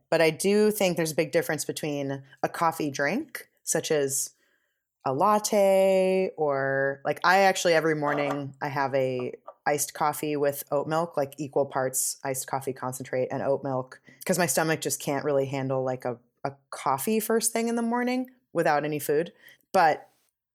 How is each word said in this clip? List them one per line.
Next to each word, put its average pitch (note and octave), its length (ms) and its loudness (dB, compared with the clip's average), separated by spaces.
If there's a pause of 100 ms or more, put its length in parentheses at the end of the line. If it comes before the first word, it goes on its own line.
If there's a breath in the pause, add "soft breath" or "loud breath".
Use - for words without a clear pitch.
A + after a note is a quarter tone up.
(100)
but E3 100 4
I D#3+ 80 6
do G3+ 420 2
think F#3+ 280 0
there's D#3+ 140 -2
a C#3 40 -12
big D#3+ 160 0
difference D#3+ 320 0
between C#3 580 -6 (200 soft breath)
a D#3+ 80 -2
coffee D#3+ 400 -2
drink, D#3 580 -4 (160)
such - 260 -2
as C#3 400 -2 (760)
a C3+ 80 0
latte, F#3+ 1200 4
or, C#3 720 0
like, D3 180 -2
I F3+ 140 6
actually F#3+ 340 4
every D#3+ 220 4
morning C#3+ 680 -2
I D3 80 -4
have C3+ 260 -2
a C3 400 -2 (320)
iced D3 280 -2
coffee D3+ 420 -2
with C#3+ 340 -2
oat D3 180 -2
milk, E3 280 -2
like, C#3 220 -2
equal C#3+ 280 -2
parts - 580 -4
iced C3+ 220 -6
coffee C3 260 -6
concentrate B2+ 580 -6
and C3 120 -4
oat C3+ 220 -2
milk, C3 360 -6 (240 loud breath)
'cause F3+ 140 0
my F3+ 80 2
stomach D#3+ 340 0
just - 200 -6
can't C#3+ 240 -4
really C#3 220 0
handle, C3 360 -4
like, B2+ 220 -4
a, B2 140 -6 (260)
a C#3 80 0 (180)
coffee D3 500 0
first A3+ 320 0
thing A#3 160 -2
in A#3 80 0
the A#3 60 0
morning B3 480 -2 (220)
without D#3 320 2
any D3+ 140 -2
food. D#3 340 0 (400 soft breath)
But, D#3+ 360 4 (460)